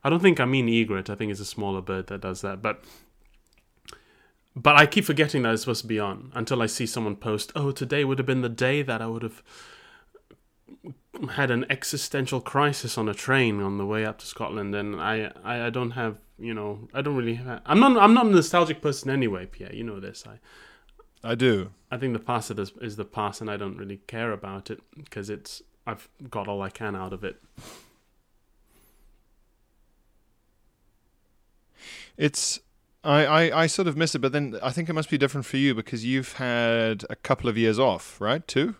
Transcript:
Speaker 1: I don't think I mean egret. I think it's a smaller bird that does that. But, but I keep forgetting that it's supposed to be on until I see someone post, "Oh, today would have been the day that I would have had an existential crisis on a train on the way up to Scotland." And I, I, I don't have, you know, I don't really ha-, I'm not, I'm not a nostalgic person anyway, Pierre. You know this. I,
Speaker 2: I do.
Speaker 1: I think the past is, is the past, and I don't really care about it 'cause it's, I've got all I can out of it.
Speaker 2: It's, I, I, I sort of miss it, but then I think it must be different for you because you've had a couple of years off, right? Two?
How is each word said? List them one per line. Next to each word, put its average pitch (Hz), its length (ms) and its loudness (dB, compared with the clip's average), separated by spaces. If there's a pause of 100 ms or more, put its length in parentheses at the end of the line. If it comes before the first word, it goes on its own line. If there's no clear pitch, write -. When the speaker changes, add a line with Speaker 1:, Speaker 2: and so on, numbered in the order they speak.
Speaker 1:
I 139 60 2
don't 165 120 4
think 175 180 6
I 127 60 6
mean 127 220 2
egret. 104 400 2
I 104 80 -4
think 104 160 -4
it's 98 80 -6
a 101 60 -10
smaller 98 360 -4
bird 95 260 -4
that 98 140 -8
does 95 200 -6
that. 98 220 -8
But, 107 200 -4 (1700)
but 147 200 6
I 147 120 12
keep - 180 2
forgetting 147 380 2
that 113 100 4
it's 110 80 0
supposed 120 200 -2
to 113 60 -12
be 110 120 -2
on 104 340 -6
until 120 300 0
I - 20 2
see 110 220 -2
someone 107 280 -4
post, 107 400 -4
"Oh, 143 160 0
today 143 320 -2
would 135 140 0
have 131 80 0
been 131 160 2
the 123 80 -2
day 127 320 0
that 120 220 -4
I 113 40 -6
would 113 160 -6
have 113 200 -10 (1900)
had 139 180 0
an 123 220 0
existential 135 680 -4
crisis 139 580 0
on 110 120 0
a 101 60 -4
train 123 460 2
on 98 180 -2
the 98 60 -4
way 107 200 -2
up 110 140 -6
to - 80 -18
Scotland." 101 480 -6
And 104 260 -6
I, 107 300 -2 (120)
I, 120 240 -4
I - 40 0
don't 123 200 -4
have, 117 280 -4 (180)
you 113 160 -8
know, 104 400 -8
I 135 80 -4
don't 143 140 -2
really 117 200 -2
ha-, 123 300 -10
I'm 170 140 6
not, 254 180 8
I'm 208 160 8
not 240 140 6
a - 20 4
nostalgic 170 520 4
person 139 280 -2
anyway, 107 380 -2
Pierre. - 260 -14
You 110 100 -10
know 107 160 -10
this. 95 280 -14
I, 107 120 -20 (920)
Speaker 2:
I - 20 2
do. 113 380 4 (180)
Speaker 1:
I 131 80 -6
think 123 160 -2
the 110 60 -2
past 120 320 -4
is, 101 280 -6
is 110 160 -10
the 104 100 -8
past, 104 360 -6
and 110 80 -6
I 104 80 -6
don't 98 200 -8
really 98 280 -12
care 117 260 -6
about 98 380 -10
it 120 120 -10 (280)
'cause 101 220 -12
it's, - 320 -14 (240)
I've - 200 -10 (220)
got 101 180 -6
all 101 140 -4
I 95 80 -6
can 104 260 -8
out 95 180 -8
of 95 100 -12
it. - 180 -10 (4000)
Speaker 2:
It's, - 420 0 (440)
I, 147 220 6
I, 160 380 4
I 165 40 4
sort 180 200 0
of 147 80 -2
miss 156 200 0
it, 147 40 -2
but 131 120 0
then 139 300 -2
I 127 100 -2
think 170 180 -4
it 170 40 -2
must 156 160 -2
be 151 80 0
different 139 280 0
for - 120 -4
you 139 160 4
because 113 320 -6
you've 131 280 -2
had 117 760 2
a - 60 -6
couple - 340 0
of 110 80 0
years 113 220 4
off, 135 400 2
right? 127 280 0
Two? - 320 0